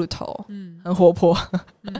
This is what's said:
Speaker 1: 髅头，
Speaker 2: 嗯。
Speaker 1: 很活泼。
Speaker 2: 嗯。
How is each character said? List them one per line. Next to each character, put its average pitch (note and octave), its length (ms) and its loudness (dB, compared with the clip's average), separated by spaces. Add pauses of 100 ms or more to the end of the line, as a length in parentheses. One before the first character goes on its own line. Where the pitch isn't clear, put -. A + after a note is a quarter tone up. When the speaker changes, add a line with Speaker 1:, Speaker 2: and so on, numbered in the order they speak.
Speaker 1:
髅 E3 40 -4
头， - 280 -10 (140)
Speaker 2:
嗯。 F#3 340 -18
Speaker 1:
很 F3 120 -4
活 F3 180 6
泼。 F3 240 2 (460)
Speaker 2:
嗯。 G3 180 -12